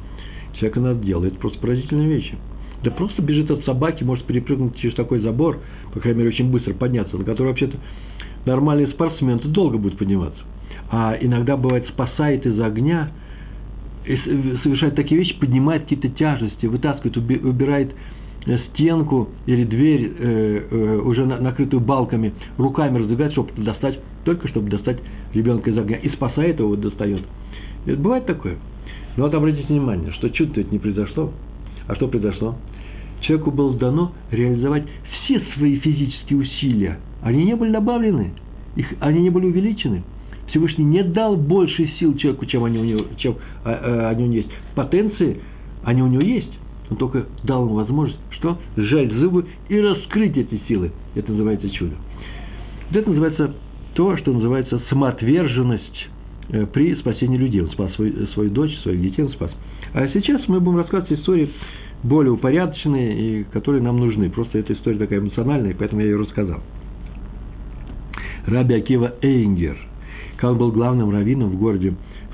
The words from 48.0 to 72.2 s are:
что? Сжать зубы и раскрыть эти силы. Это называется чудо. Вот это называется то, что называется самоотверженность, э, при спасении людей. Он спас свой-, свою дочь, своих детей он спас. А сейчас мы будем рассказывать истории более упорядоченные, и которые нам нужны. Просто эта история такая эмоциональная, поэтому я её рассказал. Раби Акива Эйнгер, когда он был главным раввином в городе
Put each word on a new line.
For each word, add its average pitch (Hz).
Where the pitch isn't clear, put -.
что? 175
Сжать 117
зубы 175
и 208
раскрыть 208
эти 117
силы. 90
Это 107
называется 107
чудо. 85
Вот 175
это 220
называется 156
то, 180
что 139
называется 123
самоотверженность, 127
э, 107
при 156
спасении 127
людей. 120
Он 80
спас 92
свой-, 104
свою 104
дочь, 151
своих 90
детей 92
он 139
спас. -
А 135
сейчас 208
мы 185
будем 175
рассказывать 170
истории 156
более 135
упорядоченные, 131
и 104
которые 127
нам 120
нужны. 107
Просто 113
эта 107
история 110
такая 101
эмоциональная, 110
поэтому 107
я 107
её 104
рассказал. 104
Раби 123
Акива 120
Эйнгер, 101
когда 123
он 120
был 120
главным 117
раввином 107
в 92
городе 95